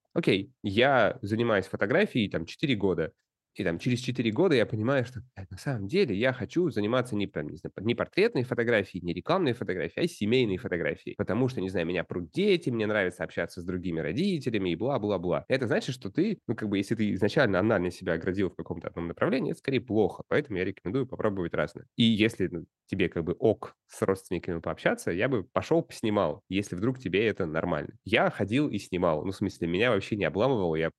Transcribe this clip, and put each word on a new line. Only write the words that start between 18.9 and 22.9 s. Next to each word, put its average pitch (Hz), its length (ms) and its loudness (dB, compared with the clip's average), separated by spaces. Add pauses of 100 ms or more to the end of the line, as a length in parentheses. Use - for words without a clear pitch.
направлении, 160 440 0
это 165 80 -8
скорее 135 220 0
плохо. 104 480 0
Поэтому 127 280 0
я 92 80 0
рекомендую 101 420 -2
попробовать 90 460 -2
разное. - 320 -4 (100)
И 120 80 4
если, 110 440 4
ну, 82 180 -6 (220)
тебе 92 220 0